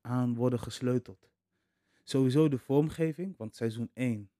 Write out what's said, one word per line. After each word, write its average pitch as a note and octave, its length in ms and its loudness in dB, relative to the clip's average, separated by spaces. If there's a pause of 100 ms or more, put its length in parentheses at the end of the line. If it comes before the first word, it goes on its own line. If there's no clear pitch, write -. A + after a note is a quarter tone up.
aan B2 340 0
worden B2 240 2
gesleuteld. B2 680 -4 (760)
Sowieso C3+ 440 4
de C#3 100 0
vormgeving, D#3+ 800 -2
want G#2+ 180 -10
seizoen A2+ 380 -4
één, A2+ 360 -4 (100)